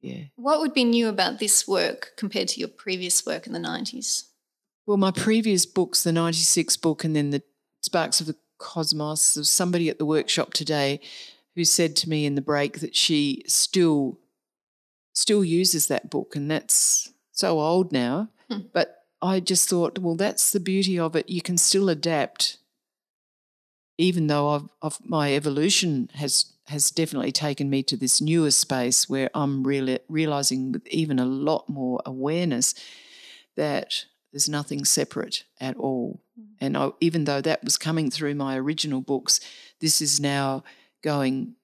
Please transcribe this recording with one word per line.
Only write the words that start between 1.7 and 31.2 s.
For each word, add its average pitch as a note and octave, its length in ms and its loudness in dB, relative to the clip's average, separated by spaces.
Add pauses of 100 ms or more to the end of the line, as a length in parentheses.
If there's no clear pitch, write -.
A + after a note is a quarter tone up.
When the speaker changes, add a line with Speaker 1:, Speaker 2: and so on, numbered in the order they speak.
Speaker 2:
compared G3 320 -4
to - 100 -4
your - 100 -6
previous F3+ 560 -4
work D#3+ 200 -6
in - 80 -10
the E3 60 -6
nineties? - 680 -6 (600)
Speaker 1:
Well, G#3 120 2
my F#3+ 140 4
previous G#3+ 540 2
books, - 380 0
the E3+ 80 2
ninety-six E3 680 2
book D#3 260 0
and D#3+ 120 0
then D3 160 0
the C#3+ 100 -2 (400)
Sparks E3 400 -2
of D#3 60 -8
the D#3 80 -6 (240)
Cosmos, D#3 760 0
there D3+ 80 -2
was D3 80 0
somebody F3 400 2
at - 80 -4
the D#3 80 -2
workshop - 480 0
today C#3+ 460 0 (560)
who E3+ 100 0
said E3 300 2
to E3+ 140 -2
me D3+ 160 0
in C#3+ 100 0
the C#3 60 0
break C#3+ 380 -2
that - 160 -6
she D3 520 2
still, D3+ 720 2 (920)
still G#3 300 4
uses F3 440 2
that - 220 -2
book, - 260 -6
and C#3+ 140 -4
that's - 640 0 (200)
so E3+ 280 2
old F3 320 2
now. C#3 380 0 (200)
Speaker 2:
Hmm. G#3 120 -6 (120)
Speaker 1:
But - 300 -2 (180)
I F#3+ 180 2
just F3+ 280 2
thought, F3 320 0
well, E3+ 160 0
that's - 360 0
the G3+ 80 0
beauty F#3+ 380 2
of E3 180 -2
it. D#3 120 0
You F3 140 -4
can F3 160 -2
still F#3+ 320 4
adapt, D3+ 680 0 (1400)
even F3 300 2
though D3 220 2
I've, D3 200 -2 (120)
I've, D3+ 240 -6
my D3 280 0
evolution D3 840 0
has, - 380 -2 (140)
has D3 220 0
definitely D3+ 420 -2
taken C#3+ 380 -2
me C3+ 140 0
to B2+ 140 -4
this B2+ 240 2
newer D#3 300 2
space B2+ 560 2
where C3+ 280 -2
I'm C#3 280 0
really C3 440 0
realising C#3+ 640 0
with - 160 -6
even D3+ 320 0
a B2+ 60 2